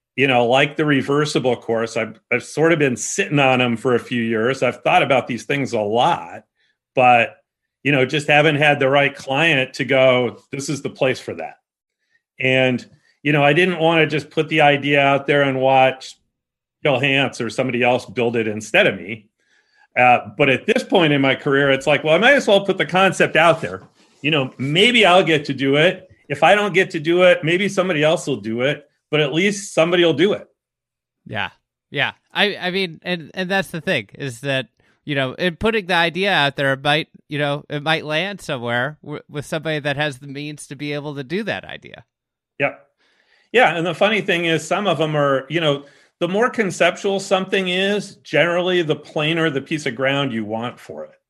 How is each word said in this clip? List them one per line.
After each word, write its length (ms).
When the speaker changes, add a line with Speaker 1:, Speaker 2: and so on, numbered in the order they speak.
Speaker 1:
you 80
know, 220
like 300
the 80
reversible 680
course, 400
I've, 240
I've 120
sort 300
of 60
been 180
sitting 400
on 240
'em 160
for 160
a 60
few 240
years. 400
I've 180
thought 220
about 240
these 160
things 300
a 60
lot, 680
but, 420
you 80
know, 120
just 240
haven't 280
had 240
the 100
right 260
client 600
to 100
go, 640
"This 200
is 120
the 80
place 300
for 160
that." 240
And, 440
you 100
know, 120
I 100
didn't 240
wanna 300
just 240
put 180
the 120
idea 380
out 280
there 160
and 180
watch 540
Phil 180
Hance 400
or 120
somebody 320
else 240
build 280
it 120
instead 400
of 80
me. 340
Uh, 400
but 140
at 160
this 180
point 300
in 80
my 140
career, 340
it's 160
like, 180
"Well, 120
I 20
might 160
as 140
well 180
put 140
the 80
concept 480
out 260
there. 220
You 80
know, 260
maybe 480
I'll 180
get 220
to 80
do 220
it. 340
If 140
I 140
don't 180
get 180
to 80
do 220
it, 220
maybe 260
somebody 340
else 220
will 160
do 200
it." 280
But 100
at 140
least 400
somebody 300
will 100
do 200
it. 140
Speaker 2:
Yeah. 260
Yeah. 240
I, 240
I 140
mean, 320
and, 300
and 160
that's 200
the 120
thing, 320
is 280
that, 280
you 100
know, 180
in 220
putting 300
the 80
idea 400
out 240
there, 160
it 100
might, 240
you 100
know, 300
it 120
might 240
land 360
somewhere 600
w-, 280
with 160
somebody 340
that 160
has 240
the 80
means 400
to 80
be 160
able 240
to 80
do 200
that 200
idea. 400
Speaker 1:
Yep. 260
Yeah. 240
And 80
the 100
funny 240
thing 260
is, 220
some 180
of 120
them 180
are, 340
you 120
know, 240
the 80
more 220
conceptual 720
something 480
is, 480
generally 640
the 140
plainer 540
the 120
piece 240
of 100
ground 380
you 100
want 360
for 260
it. 100